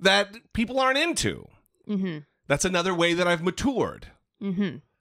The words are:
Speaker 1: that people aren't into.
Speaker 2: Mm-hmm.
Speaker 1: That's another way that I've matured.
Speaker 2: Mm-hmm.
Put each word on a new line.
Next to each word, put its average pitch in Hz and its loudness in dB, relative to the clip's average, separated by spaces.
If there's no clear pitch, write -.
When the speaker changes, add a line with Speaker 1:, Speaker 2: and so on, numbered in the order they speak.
Speaker 1:
that 196 2
people 247 0
aren't 262 4
into. 247 -2
Speaker 2:
Mm-hmm. 190 -4
Speaker 1:
That's 147 0
another 185 0
way 170 4
that 175 2
I've 170 2
matured. 175 -2
Speaker 2:
Mm-hmm. 190 -2